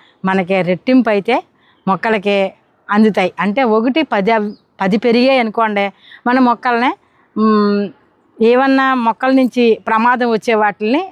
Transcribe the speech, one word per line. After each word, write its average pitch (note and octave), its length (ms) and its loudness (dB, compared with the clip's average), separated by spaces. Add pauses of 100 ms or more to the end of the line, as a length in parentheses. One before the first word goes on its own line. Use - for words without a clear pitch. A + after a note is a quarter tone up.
(240)
మనకి F#3+ 380 -2
రెట్టింపు A3 480 0
అయితే A3+ 340 -2 (440)
మొక్కలకి G3 640 -2 (380)
అందుతాయి. G3+ 500 2
అంటే G3+ 220 -2
ఒకటి A#3+ 400 0
పది G#3 280 -2
అవ్-, G#3+ 220 -2 (280)
పది G3 160 0
పెరిగాయి B3 420 2
అనుకోండి, G#3+ 540 -2 (340)
మన B3 120 2
మొక్కల్ని, A#3+ 560 0 (440)
మ్, G#3 500 0 (540)
ఏమన్నా C4 520 2
మొక్కల A#3+ 360 -2
నుంచి A#3+ 560 2
ప్రమాదం A#3 440 0
వచ్చే A3+ 240 -2
వాటిని G#3+ 580 -2